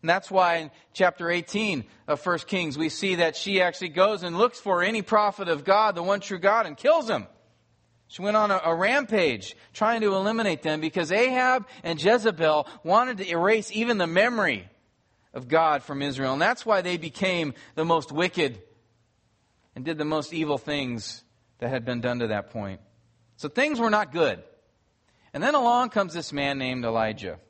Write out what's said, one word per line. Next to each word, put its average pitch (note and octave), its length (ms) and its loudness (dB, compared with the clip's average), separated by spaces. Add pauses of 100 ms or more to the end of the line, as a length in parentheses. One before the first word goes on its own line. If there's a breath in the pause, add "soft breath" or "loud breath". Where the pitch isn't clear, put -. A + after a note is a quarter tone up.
And E3 80 -6
that's F#3+ 200 0
why F3+ 280 4
in D#3 140 -8 (200 soft breath)
chapter F3+ 380 2
eighteen F3 560 -2 (200 soft breath)
of D3 140 -2
First F3 280 -2
Kings, E3 300 -2
we D#3+ 120 -2
see F#3+ 260 -2
that E3 220 0
she G3 240 0
actually F3 280 0
goes F#3 340 2
and E3+ 140 -6
looks A#3+ 220 2
for F3+ 240 0
any G#3 200 0
prophet G3+ 440 2
of D3+ 160 -2
God, G3+ 320 4
the G3+ 80 -4
one G3 160 0
true F#3+ 200 -8
God, G3+ 260 4
and D3+ 100 -10
kills C#4+ 340 2
him. B2 180 -2 (840)
She F3+ 120 -12
went G#3 120 0
on G#3+ 140 4
a, F#3+ 160 2
a E3 80 2
rampage F#3 840 0 (160 soft breath)
trying A3+ 300 0
to G3+ 140 2
eliminate G3+ 480 0
them D#3 180 -2
because D#3+ 300 -2
Ahab B3+ 560 2 (160 loud breath)
and E3 200 -4
Jezebel E3 640 2 (160 loud breath)
wanted A3 360 2
to F#3+ 100 -8
erase G3 420 2
even A3 280 -2
the F3 80 0
memory F3 600 0 (640)
of B2+ 160 -12
God D3+ 360 2
from C#3 180 -8
Israel. C3+ 320 -2
And C#3 80 -2
that's A3+ 240 0
why G#3 160 2
they F3+ 160 -4
became E3 560 -2 (220 loud breath)
the D#3+ 100 -2
most D#3+ 260 0
wicked D3 520 -2 (1120)
and B2+ 100 -12
did D#3 140 -4
the D3+ 60 -2
most D3+ 280 -4
evil D3+ 240 -2
things B2+ 680 -8 (360)
that B2 100 -4
had B2+ 160 -4
been B2 160 -4
done B2 200 -2
to A#2 80 -2
that G2+ 200 -4
point. G2 320 -10 (560)
So D3+ 100 -10
things C4 320 -2
were A3+ 120 2
not G#3 200 0
good. C#3+ 300 0 (920 soft breath)
And D3 120 -6
then C#4 100 2
along B3 380 2
comes F#3 240 -2
this D#3+ 180 -10
man C#3 240 -2
named B2+ 280 -4
Elijah. A2 520 -2 (120)